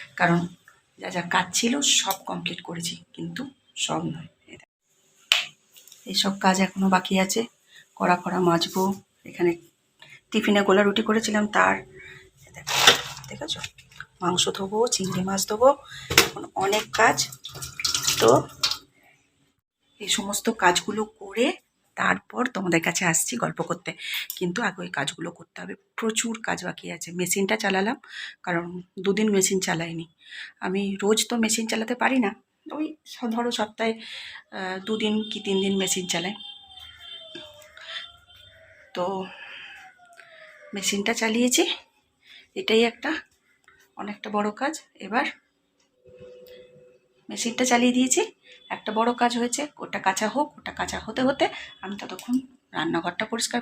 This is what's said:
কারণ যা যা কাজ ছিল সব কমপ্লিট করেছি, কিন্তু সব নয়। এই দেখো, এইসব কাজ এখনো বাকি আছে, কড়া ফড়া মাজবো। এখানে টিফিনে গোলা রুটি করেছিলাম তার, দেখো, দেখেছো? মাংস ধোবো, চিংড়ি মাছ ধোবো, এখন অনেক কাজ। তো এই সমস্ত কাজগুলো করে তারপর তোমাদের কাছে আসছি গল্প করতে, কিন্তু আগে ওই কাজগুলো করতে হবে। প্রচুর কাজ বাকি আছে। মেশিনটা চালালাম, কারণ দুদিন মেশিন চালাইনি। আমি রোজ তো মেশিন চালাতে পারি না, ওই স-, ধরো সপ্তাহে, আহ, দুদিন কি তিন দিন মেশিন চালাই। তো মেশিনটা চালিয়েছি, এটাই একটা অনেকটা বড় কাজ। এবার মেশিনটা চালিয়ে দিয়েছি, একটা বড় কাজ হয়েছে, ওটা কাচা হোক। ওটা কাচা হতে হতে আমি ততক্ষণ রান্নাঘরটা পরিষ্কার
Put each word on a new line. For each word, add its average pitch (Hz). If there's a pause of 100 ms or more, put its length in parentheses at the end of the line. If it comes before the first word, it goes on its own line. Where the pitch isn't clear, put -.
(200)
কারণ 170 (640)
যা 190
যা 175 (100)
কাজ 185 (140)
ছিল 233 (280)
সব 190 (140)
কমপ্লিট 175
করেছি, 170 (200)
কিন্তু 170 (440)
সব 160 (120)
নয়। 170 (220)
এই -
দেখো, - (1400)
এইসব 190 (100)
কাজ 190 (100)
এখনো 190
বাকি 185 (100)
আছে, 208 (560)
কড়া 180
ফড়া 180
মাজবো। 170 (460)
এখানে 175 (800)
টিফিনে 208
গোলা 196
রুটি 202
করেছিলাম 214 (100)
তার, 190 (800)
দেখো, - (540)
দেখেছো? - (640)
মাংস 180 (140)
ধোবো, 196 (160)
চিংড়ি 165
মাছ 196
ধোবো, 226 (560)
এখন - (200)
অনেক 208 (140)
কাজ। 220 (1040)
তো 113 (1700)
এই 196
সমস্ত 202 (180)
কাজগুলো 196 (180)
করে 208 (500)
তারপর 196 (120)
তোমাদের 175
কাছে 175
আসছি - (100)
গল্প 160 (100)
করতে, 165 (460)
কিন্তু 180
আগে 180
ওই 175
কাজগুলো 156
করতে -
হবে। 180 (260)
প্রচুর 226 (140)
কাজ 175
বাকি - (100)
আছে। 165 (100)
মেশিনটা 196
চালালাম, 196 (480)
কারণ 175 (400)
দুদিন 202
মেশিন 190
চালাইনি। 165 (600)
আমি 190 (200)
রোজ 214 (100)
তো 240
মেশিন 220
চালাতে 226
পারি 262
না, 196 (460)
ওই 311 (280)
স-, 240
ধরো 240
সপ্তাহে, 220 (640)
আহ, 190 (100)
দুদিন 214 (160)
কি 208
তিন 196
দিন 196
মেশিন 185
চালাই। 180 (2500)
তো 180 (1700)
মেশিনটা 202
চালিয়েছি, 240 (960)
এটাই 214 (100)
একটা 285 (880)
অনেকটা 208
বড় 208 (120)
কাজ। 285 (320)
এবার 240 (2000)
মেশিনটা 226
চালিয়ে 247
দিয়েছি, 254 (540)
একটা -
বড় 233 (100)
কাজ 240
হয়েছে, 240 (220)
ওটা 202
কাচা 190
হোক। 294 (100)
ওটা -
কাচা 185
হতে 220
হতে 277 (380)
আমি 202
ততক্ষণ - (400)
রান্নাঘরটা 170
পরিষ্কার 233